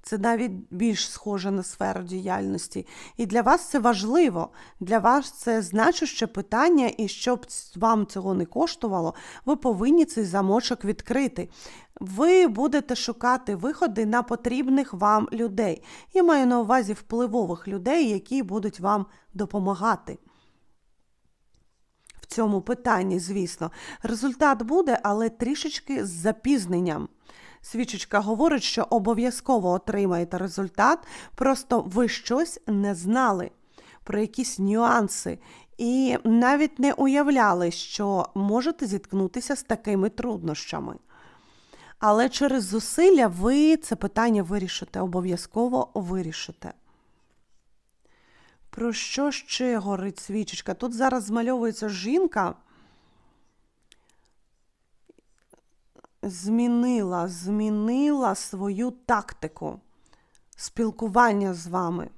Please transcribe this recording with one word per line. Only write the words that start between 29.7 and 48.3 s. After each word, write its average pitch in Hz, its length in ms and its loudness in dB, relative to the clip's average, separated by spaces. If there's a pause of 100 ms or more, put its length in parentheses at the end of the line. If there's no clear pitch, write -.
отримаєте 185 680 0
результат, 196 680 0 (280)
просто 262 460 0
ви 220 260 0
щось 269 600 -2
не 202 280 0
знали 196 560 0 (520)
про 202 160 -4
якісь 220 400 -4
нюанси 214 800 0 (380)
і 247 460 0
навіть 254 560 4
не 277 140 4
уявляли, 262 800 2
що 196 640 -2
можете 247 500 0
зіткнутися 196 680 -4
з - 80 -12
такими 214 460 0
труднощами. 165 880 -8 (1040)
Але 214 300 4
через 269 340 0
зусилля 247 640 6
ви 262 500 4
це 302 180 -4
питання 214 480 2
вирішите, 190 560 -6
обов'язково 185 920 -2
вирішите. 180 800 -6 (2000)